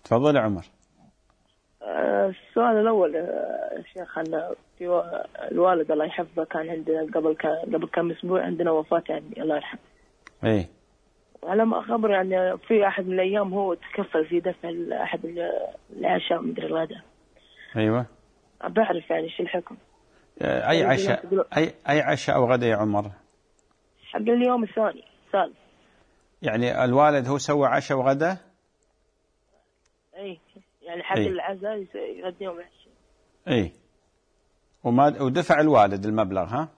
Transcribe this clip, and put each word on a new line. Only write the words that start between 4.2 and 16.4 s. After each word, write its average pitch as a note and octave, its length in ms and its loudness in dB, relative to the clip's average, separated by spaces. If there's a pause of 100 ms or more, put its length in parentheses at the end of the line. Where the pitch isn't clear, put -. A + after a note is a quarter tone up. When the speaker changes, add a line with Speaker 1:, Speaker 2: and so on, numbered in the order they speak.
Speaker 2:
في F3 100 -8
و-، E3+ 360 0 (280)
الوالد E3+ 380 2
الله D3+ 140 2
يحفظه E3+ 400 -4
كان D#3+ 260 -6
عندنا D#3+ 300 -2
قبل D#3 340 0
ك-، D#3+ 400 -2
قبل E3 120 -2
كم E3+ 240 -2
أسبوع F3+ 320 -2
عندنا F3 280 0
وفاة، D#3+ 380 2
يعني، D3+ 340 -8
الله D#3 140 0
يرحمه. - 240 -8 (640)
Speaker 1:
إيه. G#2 240 2 (760)
Speaker 2:
على G3+ 200 2
ما A3 180 0
خبر، A3 280 0
يعني، F#3 480 0
في G#3 280 2
أحد F#3+ 200 -2
من F#3 60 -4
الأيام F#3+ 420 0
هو G3 200 0
تكفل E3+ 520 -4
في F3 140 0
دفع F3 280 -6
ال-، E3+ 240 -6
أحد - 340 -4
ال-، E3+ 480 -6 (220)
العشاء، E3+ 460 0